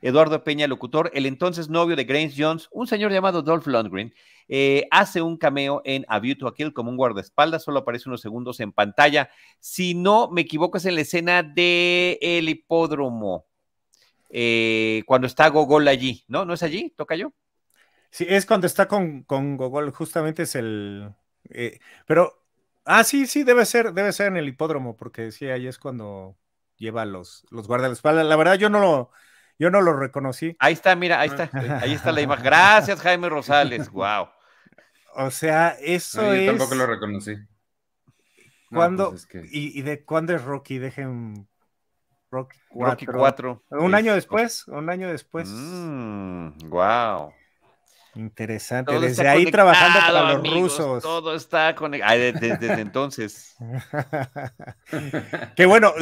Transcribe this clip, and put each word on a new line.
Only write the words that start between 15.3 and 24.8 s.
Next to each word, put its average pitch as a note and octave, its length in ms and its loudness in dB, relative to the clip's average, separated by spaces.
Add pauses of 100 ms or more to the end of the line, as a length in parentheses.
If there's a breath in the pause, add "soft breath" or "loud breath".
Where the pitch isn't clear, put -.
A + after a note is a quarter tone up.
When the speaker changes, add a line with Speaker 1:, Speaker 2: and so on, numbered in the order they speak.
Speaker 1:
Gogol D3 400 4
allí, C3 400 0
¿no? D#3 160 -4
¿No F3 80 -6
es F3 100 -6
allí, F3 340 -6
Tocayo? E3+ 360 -8 (800)
Speaker 2:
Sí, - 180 -8
es F#3+ 160 2
cuando G3 220 2
está F#3+ 200 2
con, E3 360 -4
con C#3 340 -4
Gogol, C3+ 360 -6
justamente D#3+ 500 -4
es D3+ 140 -6
el, G#2 560 -8 (360)
eh, A#2+ 300 -12 (280 soft breath)
pero, D#3+ 380 2 (400)
ah, G#3 200 4
sí, C#4 240 0
sí, D4 160 -2
debe B3 220 6
ser, A3+ 260 0
debe F#3+ 200 -2
ser G3+ 160 -2
en F#3+ 80 -2
el D3 120 -4
hipódromo, C3+ 480 -6